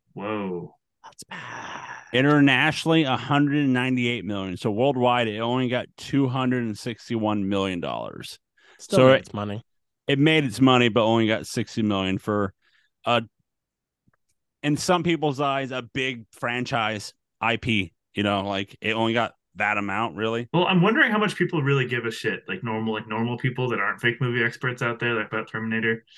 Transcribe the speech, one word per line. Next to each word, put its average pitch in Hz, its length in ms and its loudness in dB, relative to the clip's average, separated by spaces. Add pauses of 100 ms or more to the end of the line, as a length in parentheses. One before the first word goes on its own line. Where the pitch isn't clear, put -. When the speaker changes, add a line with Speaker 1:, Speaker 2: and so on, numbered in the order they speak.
(140)
Speaker 1:
Whoa. 95 600 -8 (280)
Speaker 2:
That's - 220 -20
bad. 120 580 -14 (280)
Speaker 3:
Internationally, 143 920 4
a 131 120 0
hundred 143 520 0
ninety-eight 123 580 0
million. 95 320 -4
So 110 140 -2
worldwide, 123 560 2
it 107 140 -4
only 123 280 0
got 120 160 -2 (100)
two 139 320 0
hundred 127 360 0
and 107 120 -4
sixty-one 107 720 -4
million 95 340 0
dollars. 57 580 -10 (400)
Speaker 2:
Still - 180 -2
Speaker 3:
So 131 120 8
Speaker 2:
made 135 40 10
Speaker 3:
it, 131 60 4
Speaker 2:
its - 160 -18
money. 104 280 -8 (440)
Speaker 3:
it 139 100 2
made 156 260 4
its 120 160 -4
money, 127 300 6
but 107 160 2
only 113 220 4
got 110 180 0
sixty - 380 -4
million 95 340 0
for, 104 340 -2 (540)
uh, 117 160 2 (1400)
in 147 120 2
some 180 280 2
people's 151 360 0
eyes, 139 300 -2
a 127 140 -6
big 123 480 -6
franchise 117 840 -2 (260)
I 113 180 0
P. 107 340 -2 (220)
You 104 100 0
know, 101 240 2
like, 98 320 -6
it 107 140 -2
only 113 180 0
got 113 220 0 (220)
that 104 220 0
amount, 101 380 -2
really. 113 380 -4
Speaker 1:
Well, 175 140 2
I'm 185 140 4
wondering 226 300 4
how 214 60 0
much 214 180 0
people 170 260 -2
really 135 240 2
give 117 200 -4
a 113 60 -4
shit, 104 360 -6
like, 95 160 -8
normal, 110 300 -4
like, 107 160 -8
normal 117 280 -2
people 127 340 -2
that 107 100 -2
aren't 101 180 -4
fake 120 220 -2
movie 120 200 0
experts 123 400 -4
out 117 180 -2
there, 120 160 -2
like, 107 120 -2
about 110 240 -6
Terminator. 113 540 -2 (120)